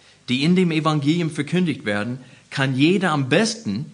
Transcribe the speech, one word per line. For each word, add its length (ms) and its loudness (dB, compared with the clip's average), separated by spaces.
die 160 0
in 120 4
dem 160 2
Evangelium 580 0
verkündigt 560 -2
werden, 320 -4
kann 260 0
jeder 360 2
am 180 -2
besten 640 -2